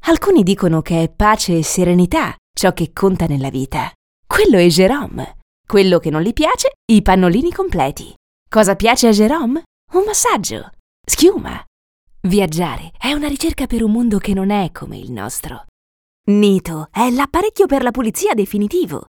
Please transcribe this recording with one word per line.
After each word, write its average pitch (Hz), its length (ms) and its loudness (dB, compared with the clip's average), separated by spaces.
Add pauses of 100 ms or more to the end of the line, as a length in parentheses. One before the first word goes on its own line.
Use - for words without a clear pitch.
Alcuni 330 380 2
dicono 175 380 2
che 165 220 -2
è 165 80 -2
pace 208 480 0
e 160 40 0
serenità 180 720 0 (200)
ciò - 180 2
che 165 200 -4
conta 185 340 0
nella 139 240 -4
vita. - 420 -8 (340)
Quello 220 300 4
è 175 100 6
Jérôme. 185 680 0 (320)
Quello 190 320 4
che 156 120 -2
non 156 120 -2
gli 220 100 -2
piace, 427 380 0 (200)
i 214 120 6
pannolini 190 500 2
completi. 180 640 -4 (340)
Cosa 202 280 2
piace 233 320 2
a - 20 6
Jérôme? 247 520 0 (300)
Un 381 120 2
massaggio. 392 680 -4 (340)
Schiuma. - 560 0 (680)
Viaggiare 165 680 -2
è 262 160 -6
una 294 140 -4
ricerca 285 400 -4
per 233 160 -4
un 220 80 0
mondo 220 280 0
che 196 160 -2
non 190 160 -2
è 196 200 -2
come 117 260 -16
il 101 140 -16
nostro. 120 540 -12 (600)
Nito 196 680 2
è 247 180 0
l'apparecchio 330 560 0
per 269 160 0
la 247 80 0
pulizia 226 440 -2
definitivo. 208 800 -2